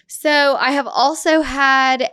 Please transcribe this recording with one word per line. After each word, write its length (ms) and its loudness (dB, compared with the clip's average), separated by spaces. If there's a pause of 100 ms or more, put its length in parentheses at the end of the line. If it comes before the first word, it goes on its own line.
So 520 0
I 120 0
have 160 -2
also 540 0
had 720 0